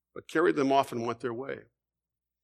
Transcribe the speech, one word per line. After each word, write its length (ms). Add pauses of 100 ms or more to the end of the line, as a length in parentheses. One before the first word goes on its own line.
(140)
but 140
carried 280
them 160
off 200
and 140
went 140
their 140
way. 260 (840)